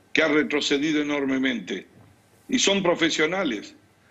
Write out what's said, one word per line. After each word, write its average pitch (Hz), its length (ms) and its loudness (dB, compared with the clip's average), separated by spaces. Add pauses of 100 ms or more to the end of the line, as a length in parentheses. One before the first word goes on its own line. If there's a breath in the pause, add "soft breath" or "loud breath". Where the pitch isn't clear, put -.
(120)
que 156 100 2
ha 160 60 4
retrocedido 147 760 0
enormemente. 131 880 -2 (640)
Y 254 60 4
son 196 240 2
profesionales. 156 920 0 (340 soft breath)